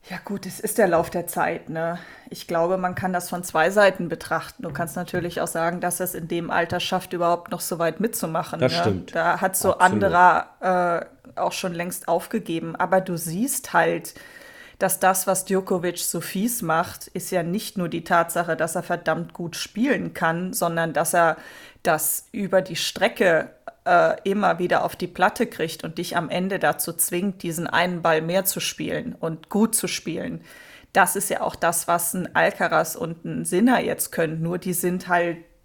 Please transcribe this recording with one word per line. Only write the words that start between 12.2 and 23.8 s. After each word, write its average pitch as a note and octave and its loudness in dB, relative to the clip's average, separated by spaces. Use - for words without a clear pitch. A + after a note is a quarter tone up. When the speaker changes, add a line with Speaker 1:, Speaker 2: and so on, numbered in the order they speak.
Speaker 1:
Aber F#3 4
du F#3 -4
siehst E3+ -4
halt, E3+ 2
dass F#3+ 0
das, F#3 4
was F#3 0
Djokovic F#3 0
so - -4
fies G#3+ -2
macht, - -2
ist - -8
ja F3+ 2
nicht F#3 -4
nur F3 -2
die E3 -4
Tatsache, E3+ 2
dass D#3+ -2
er F3 -2
verdammt E3+ -2
gut E3+ -8
spielen G#3 -2
kann, F3 -2
sondern E3 0
dass D#3+ 0
er E3 4
das - 0
über F#3+ 2
die E3+ -8
Strecke, F#3 2